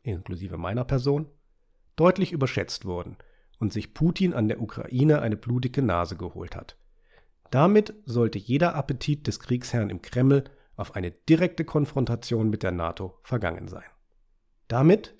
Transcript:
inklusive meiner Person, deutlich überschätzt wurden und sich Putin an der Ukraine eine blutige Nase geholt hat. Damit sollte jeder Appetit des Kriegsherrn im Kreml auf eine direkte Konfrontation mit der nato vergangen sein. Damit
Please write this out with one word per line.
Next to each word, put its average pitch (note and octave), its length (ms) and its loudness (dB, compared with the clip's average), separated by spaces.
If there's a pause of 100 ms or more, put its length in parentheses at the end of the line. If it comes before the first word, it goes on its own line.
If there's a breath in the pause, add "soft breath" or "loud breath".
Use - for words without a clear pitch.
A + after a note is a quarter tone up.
inklusive F2+ 560 -8
meiner G2+ 280 -4
Person, C#3 420 0 (680)
deutlich F3+ 360 4
überschätzt C3 540 -4
wurden F2 320 -8 (420 soft breath)
und G#2+ 120 -2
sich - 220 -8
Putin F3 400 2
an A2 140 0
der A#2 140 -4
Ukraine C3+ 600 2
eine G#2+ 160 0
blutige B2 460 -2
Nase F2 320 0
geholt F2 400 -10
hat. - 220 -16 (720)
Damit G3+ 420 4 (120)
sollte A2+ 340 0
jeder D#3 360 0
Appetit D3 520 -4
des - 120 -2
Kriegsherrn A#2+ 520 -2
im F#2 100 -8
Kreml C3+ 440 2 (320 loud breath)
auf - 180 -10
eine F2+ 160 -6
direkte E3 520 2
Konfrontation A#2 840 -2
mit G#2 140 -2
der F#2+ 80 -2
nato E2+ 500 -6
vergangen F#2+ 460 -4
sein. - 180 -16 (840)
Damit D#3 520 4